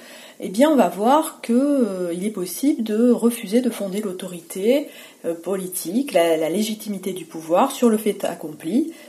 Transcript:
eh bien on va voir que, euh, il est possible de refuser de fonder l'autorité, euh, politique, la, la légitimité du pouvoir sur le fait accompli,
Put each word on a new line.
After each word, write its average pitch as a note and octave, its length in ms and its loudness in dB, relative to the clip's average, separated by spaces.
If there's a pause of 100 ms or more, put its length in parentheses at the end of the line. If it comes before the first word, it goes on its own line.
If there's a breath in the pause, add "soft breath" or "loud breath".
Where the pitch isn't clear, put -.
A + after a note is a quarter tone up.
(440 loud breath)
eh - 40 -4
bien A#3+ 240 4
on D4+ 40 4
va G#3 120 6
voir B3 540 0
que, - 120 -4
euh, A3+ 600 2
il F3+ 120 -4
est G#3+ 60 -2
possible A#3+ 500 -2
de A3 300 4
refuser A#3 480 2
de B3 100 0
fonder G3 300 -6
l'autorité, F#3+ 880 -2 (380 loud breath)
euh, E3 100 -2
politique, F#3 760 -4
la, E3+ 240 4
la D#3+ 120 0
légitimité G#3 640 -4
du F3+ 140 -8
pouvoir E3+ 460 0
sur A#3+ 180 2
le G#3+ 80 4
fait G#3+ 260 -2
accompli, F#3 720 -2 (160 loud breath)